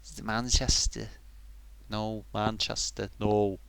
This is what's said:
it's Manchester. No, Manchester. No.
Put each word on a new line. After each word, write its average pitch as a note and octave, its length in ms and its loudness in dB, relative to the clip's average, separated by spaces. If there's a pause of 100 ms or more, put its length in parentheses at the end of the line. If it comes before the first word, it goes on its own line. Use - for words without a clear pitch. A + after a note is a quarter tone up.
it's - 220 -14
Manchester. A2+ 840 2 (800)
No, G#2+ 360 -4 (100)
Manchester. G#2+ 760 0 (100)
No. G#2 400 4 (100)